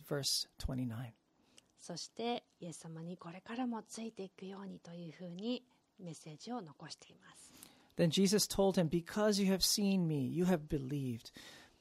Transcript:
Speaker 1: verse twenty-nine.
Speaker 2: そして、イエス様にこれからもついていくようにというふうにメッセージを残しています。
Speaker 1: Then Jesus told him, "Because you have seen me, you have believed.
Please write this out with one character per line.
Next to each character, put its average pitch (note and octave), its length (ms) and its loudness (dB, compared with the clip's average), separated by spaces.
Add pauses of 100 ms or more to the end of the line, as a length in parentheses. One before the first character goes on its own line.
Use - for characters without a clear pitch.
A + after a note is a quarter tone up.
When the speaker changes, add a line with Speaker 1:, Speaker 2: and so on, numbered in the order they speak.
Speaker 1:
verse C#3 400 -2 (100)
twenty-nine. B2+ 540 -4 (680)
Speaker 2:
そ E3+ 200 -10
し - 120 -8
て、 A#3+ 360 -4 (160)
イ F3+ 60 -10
エ E3 40 -8
ス - 120 -14
様 D#3+ 180 -12
に F3 160 -10
こ E3+ 140 -14
れ F#3 100 -14
か A#3 160 -10
ら B3+ 100 -2
も A3 160 -4
つ - 180 -12
い A3+ 120 -8
て G3 100 -10
い F#3+ 60 -10
く - 160 -16
よ F#3+ 180 -10
う - 20 -10
に F#3 140 -12
と E3+ 140 -16
い E3+ 160 -10
う - 20 -10
ふ - 140 -14
う F3 40 -10
に G#3+ 320 -4 (380)
メ F3+ 120 -10
ッ - 20 -8
セ - 160 -16
ー D3+ 80 -14
ジ A3+ 160 -10
を B3 80 -4
残 D#3 260 -14
し - 80 -14
て - 160 -20
い - 60 -20
ま - 180 -20
す。 - 160 -20 (460)
Speaker 1:
Then E3+ 100 6
Jesus F#3 400 4
told G3 340 4
him, E3 60 6
"Because G3+ 560 4
you F#3+ 80 6
have F#3+ 60 6
seen G3 500 4
me, D3 180 2
you D3 200 2
have D#3+ 240 4
believed. C3+ 640 -2 (480)